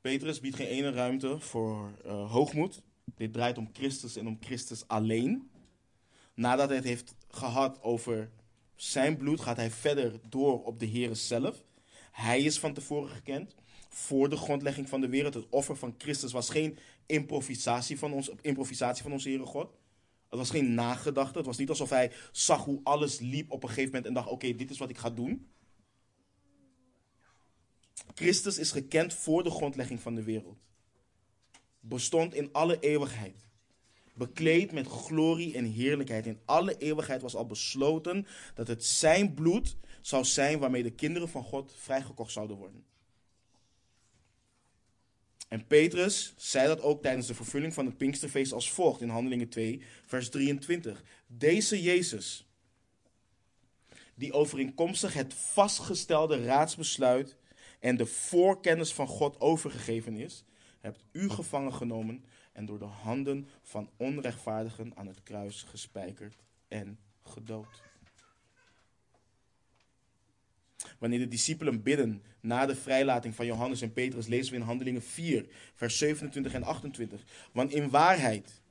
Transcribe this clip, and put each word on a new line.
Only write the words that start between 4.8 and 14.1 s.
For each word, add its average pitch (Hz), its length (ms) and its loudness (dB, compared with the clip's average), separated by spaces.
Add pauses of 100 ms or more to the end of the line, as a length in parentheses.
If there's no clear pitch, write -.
alleen. 113 640 2 (840)
Nadat 127 340 2
hij 139 80 0
het 131 100 -2
heeft 120 280 -6 (140)
gehad 131 540 -2
over 113 480 -2 (440)
zijn 147 420 0
bloed, 143 240 0
gaat 120 160 -2
hij 113 140 -2
verder 123 580 0
door 131 360 2
op 117 140 -6
de 113 100 -4
Heere 117 260 0
zelf. 120 500 -2 (460)
Hij 117 320 2
is 151 160 2
van 147 160 -2
tevoren 139 360 -6
gekend, 147 440 -8 (340)
voor 139 400 2